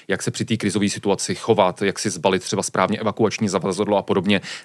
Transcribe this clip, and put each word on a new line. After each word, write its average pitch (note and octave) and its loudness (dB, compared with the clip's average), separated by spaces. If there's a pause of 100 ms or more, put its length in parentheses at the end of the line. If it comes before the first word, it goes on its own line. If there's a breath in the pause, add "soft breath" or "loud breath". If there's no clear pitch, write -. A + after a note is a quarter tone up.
jak F#2+ -2
se - -4
při - -4
té A2+ -2
krizové G2+ 0
situaci - -2
chovat, G2 2
jak G2 0
si G#2+ -2
zbalit F#2 0
třeba G2 -2
správně F#2+ 0
evakuační G#2+ 0
zavazadlo F#2+ 0
a F#2+ 2
podobně. G2 2 (240 loud breath)